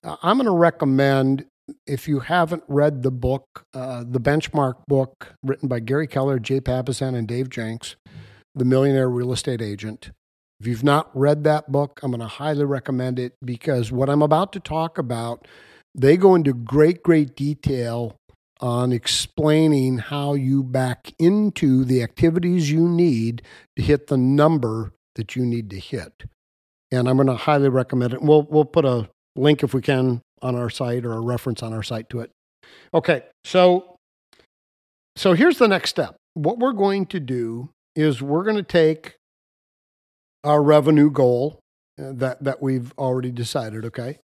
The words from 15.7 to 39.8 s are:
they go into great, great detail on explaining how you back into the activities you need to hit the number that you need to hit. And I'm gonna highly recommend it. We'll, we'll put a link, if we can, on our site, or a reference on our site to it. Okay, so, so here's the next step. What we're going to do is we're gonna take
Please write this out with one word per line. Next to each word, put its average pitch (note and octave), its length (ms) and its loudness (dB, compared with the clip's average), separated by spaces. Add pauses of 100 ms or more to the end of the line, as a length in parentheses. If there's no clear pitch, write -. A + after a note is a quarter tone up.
they C#3+ 220 6
go F#3+ 160 6
into D3 200 4
great, C#3 500 2
great D#3 320 2
detail A#2+ 800 -4 (440)
on B2 320 0
explaining D3 1080 2
how C#3+ 340 -4
you C3+ 300 0
back B2+ 560 -4
into E3 680 2
the B2+ 160 0
activities E3+ 680 0
you E3 160 2
need B2+ 560 0 (320)
to A#2 80 -4
hit C#3+ 240 0
the C#3 100 0
number B2+ 760 2 (240)
that A2 200 -10
you B2+ 100 -2
need A#2 240 -4
to G2 80 -12
hit. - 460 -14 (680)
And B2 160 0
I'm C3 100 2
gonna C3 180 2
highly C#3 340 2
recommend B2 440 0
it. - 100 -8
We'll, D3+ 200 6
we'll D3+ 220 2
put D#3+ 200 0
a A#2+ 240 0 (260)
link, C#3+ 280 2
if C3 100 -2
we C3 80 0
can, B2+ 400 0 (200)
on B2+ 140 -4
our B2 140 -4
site, A#2+ 360 -6
or A#2 80 -6
a A2+ 60 -6
reference A#2+ 420 -4
on A2+ 120 -8
our A2 100 -6
site A2+ 260 -8
to A#2+ 120 -8
it. A#2 100 -14 (600)
Okay, D#3 300 0 (200)
so, F3+ 520 2 (1200)
so F#3 180 2
here's C#4 240 4
the A#3 100 4
next F#3+ 220 0
step. - 260 -6 (200)
What E3+ 240 -2
we're B3+ 140 0
going G3 340 0
to F3+ 120 -8
do B2 500 -6 (260)
is D3+ 260 0
we're D3 220 -2
gonna G#3+ 200 -2
take D#3+ 520 0 (1300)